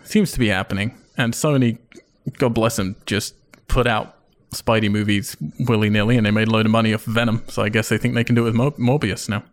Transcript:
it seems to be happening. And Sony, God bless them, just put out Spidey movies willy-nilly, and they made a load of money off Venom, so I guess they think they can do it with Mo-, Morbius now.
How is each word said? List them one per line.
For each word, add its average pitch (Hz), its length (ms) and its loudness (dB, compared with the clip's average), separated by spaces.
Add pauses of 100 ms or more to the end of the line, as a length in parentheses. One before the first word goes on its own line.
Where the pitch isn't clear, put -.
it - 40 -20
seems 208 260 0
to 139 60 -4
be 117 100 2
happening. 98 480 -4 (200)
And 117 160 0
Sony, 131 440 0 (600)
God 120 160 2
bless 113 220 2
them, 95 200 -4 (100)
just - 300 -4 (320)
put 123 200 2
out 110 280 -2 (360)
Spidey 110 400 0
movies 104 440 0 (240)
willy-nilly, 107 580 2
and 107 80 2
they 104 60 2
made 110 160 2
a 113 40 0
load 110 140 2
of 110 60 2
money 110 220 2
off 107 120 -4
Venom, 117 420 0
so - 160 -4
I 104 60 -2
guess 110 200 0
they 110 80 2
think 123 180 -2
they 117 80 0
can 120 120 2
do 120 60 2
it 117 40 2
with 113 100 0
Mo-, 127 160 0
Morbius 120 580 -2
now. 104 240 -4